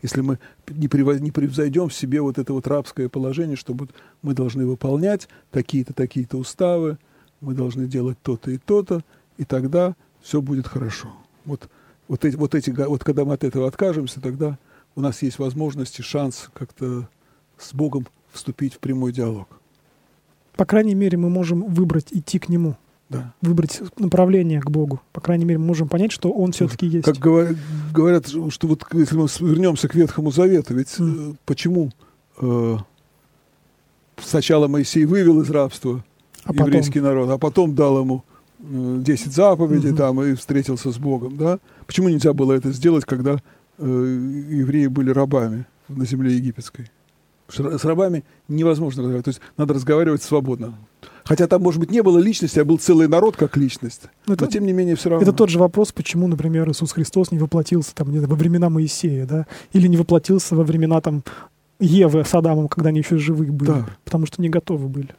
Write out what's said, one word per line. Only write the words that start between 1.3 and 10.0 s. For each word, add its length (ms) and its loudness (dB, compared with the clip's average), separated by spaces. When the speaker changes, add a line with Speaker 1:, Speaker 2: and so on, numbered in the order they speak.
Speaker 1:
превзойдём 580 -2
в 40 -14
себе 280 -4
вот 160 -4
это 160 -6
вот 140 -6
рабское 420 -4
положение, 460 -4
что 180 -10
вот 160 -10
мы 120 -4
должны 320 -2
выполнять 640 -2
такие-то, 420 -4
такие-то 440 -6
уставы, 600 -2
мы 120 -8
должны 340 -6
делать 360 -4
то-то 280 -6
и 60 -6
то-то, 440 -2
и 60 -8
тогда 520 -2